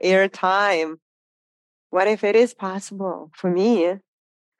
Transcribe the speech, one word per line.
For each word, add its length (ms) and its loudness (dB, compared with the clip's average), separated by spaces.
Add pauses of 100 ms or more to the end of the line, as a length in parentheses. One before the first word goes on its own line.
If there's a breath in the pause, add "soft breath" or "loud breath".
airtime. 920 0 (960)
What 160 0
if 160 -2
it 120 2
is 180 2
possible 800 -10
for 160 -4
me? 480 2 (640)